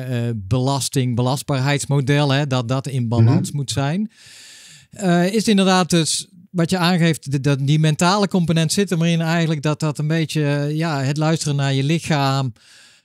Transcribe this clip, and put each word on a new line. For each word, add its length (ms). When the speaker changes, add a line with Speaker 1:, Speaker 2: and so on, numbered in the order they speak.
Speaker 1:
eh, 100
belasting, 800
belastbaarheidsmodel, 1160
hè, 140
dat 220
dat 180
in 220
balans 400
Speaker 2:
Mhm. 80
Speaker 1:
moet 140
zijn. 400
Eh, 360
is 100
het 120
inderdaad 420
dus 380
wat 200
je 80
aangeeft, 520
de, 100
dat 260
die 120
mentale 500
component 440
zit 180
er 80
maar 100
in 120
eigenlijk, 420
dat 180
dat 180
een 80
beetje, 380
eh, 320
ja, 260
het 140
luisteren 400
naar 180
je 100
lichaam, 680